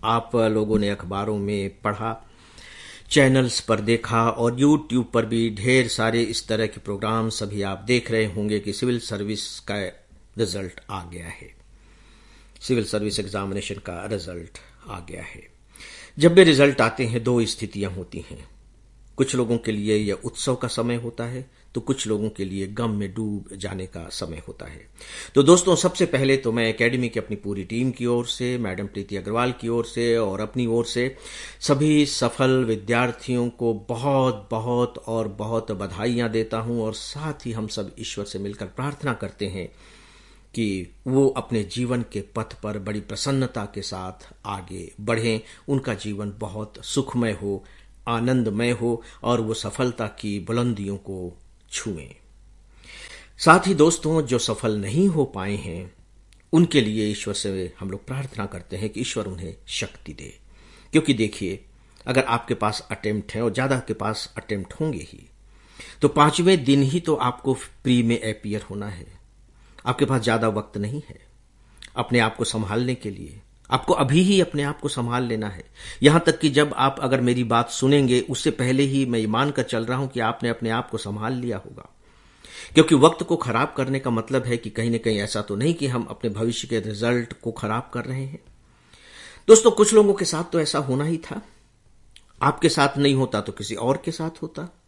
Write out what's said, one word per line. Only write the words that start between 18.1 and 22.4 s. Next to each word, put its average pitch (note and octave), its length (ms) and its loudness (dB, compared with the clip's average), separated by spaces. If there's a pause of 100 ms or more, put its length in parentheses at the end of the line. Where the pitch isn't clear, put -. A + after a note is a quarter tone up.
हैं। - 180 -16 (680)
कुछ C3+ 180 2
लोगों A#2+ 240 2
के A2+ 140 -4
लिए G#2+ 240 0
यह G#2 180 0
उत्सव - 400 -4
का A#2+ 140 -6
समय A#2+ 260 -2
होता A#2+ 300 -8
है, B2 400 -12 (100)
तो B2+ 60 -2
कुछ C3 260 -2
लोगों G#2+ 220 0
के G2+ 160 -6